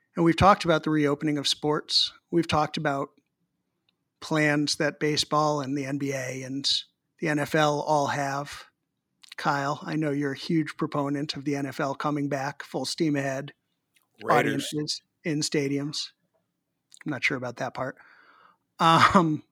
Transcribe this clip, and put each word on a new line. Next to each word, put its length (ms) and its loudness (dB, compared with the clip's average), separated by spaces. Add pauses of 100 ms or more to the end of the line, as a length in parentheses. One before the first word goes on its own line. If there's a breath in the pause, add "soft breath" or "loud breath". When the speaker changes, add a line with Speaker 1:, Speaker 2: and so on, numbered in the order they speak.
(180 soft breath)
Speaker 1:
And 80 4
we've 100 6
talked 300 6
about 180 2
the 60 -4
reopening 480 0
of 100 -4
sports. 640 0 (180)
We've 180 2
talked 280 0
about 360 -2 (1080)
plans 560 2
that 240 -2
baseball 600 0
and 160 -4
the 80 -4
N 120 -4
B 140 -4
A 320 -8
and 260 -4 (500)
the 100 -2
N 100 2
F 160 -2
L 240 4
all 280 2
have. 580 -6 (720)
Kyle, 460 -2
I 120 -6
know 160 0
you're 220 -2
a 40 -10
huge 400 -2
proponent 580 -2
of 100 -10
the 100 0
N 100 -4
F 140 -8
L 160 -2
coming 340 -2
back 320 -6
full 240 -8
steam 300 0
ahead. 380 -4 (680)
Speaker 2:
Raiders. 520 2
Speaker 1:
Audiences 280 -4 (220)
in 160 -2
stadiums. 720 -2 (960)
I'm 60 -4
not 120 -4
sure 140 0
about 200 -8
that 160 -6
part. 220 -8 (840 soft breath)
Um, 720 6